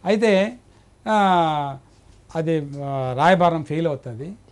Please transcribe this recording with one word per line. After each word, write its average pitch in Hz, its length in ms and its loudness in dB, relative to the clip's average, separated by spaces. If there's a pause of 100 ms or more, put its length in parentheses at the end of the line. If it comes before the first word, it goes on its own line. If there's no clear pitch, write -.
అయితే, 208 520 2 (520)
ఆ, 165 720 2 (580)
అది, 160 240 0
ఆ, 139 580 -6
రాయబారం 170 460 4
ఫెయిల్ 160 220 -2
అవుతుంది. 135 460 -8 (200)